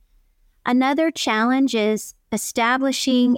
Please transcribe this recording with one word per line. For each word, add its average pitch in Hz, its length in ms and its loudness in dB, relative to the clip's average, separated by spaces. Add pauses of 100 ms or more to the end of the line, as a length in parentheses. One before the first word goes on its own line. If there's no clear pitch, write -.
(680)
Another 269 420 0
challenge 254 640 0
is 214 400 -2 (180)
establishing 247 1080 0